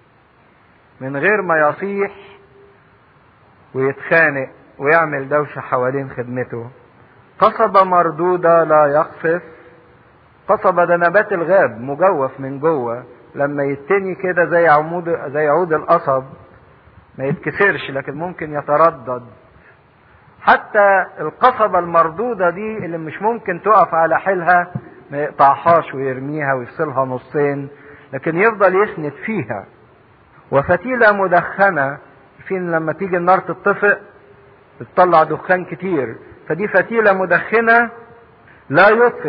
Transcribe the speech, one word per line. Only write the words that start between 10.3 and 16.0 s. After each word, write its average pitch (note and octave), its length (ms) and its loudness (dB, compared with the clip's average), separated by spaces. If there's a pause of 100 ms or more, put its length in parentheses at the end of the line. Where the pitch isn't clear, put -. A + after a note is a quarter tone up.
قصبة F3+ 360 2
ده E3+ 120 2
نبات F#3 360 2
الغاب D#3+ 480 0
مجوف C#3 600 -2
من C3+ 200 -10
جوه، B2 440 -2 (300)
لما C#3+ 300 -2
يتني F#3 500 -4
كده F3 300 -2
زي E3 240 2
عمود، D#3+ 500 0 (140)
زي D3+ 160 0
عود D#3+ 240 2
القصب C#3+ 520 0 (960)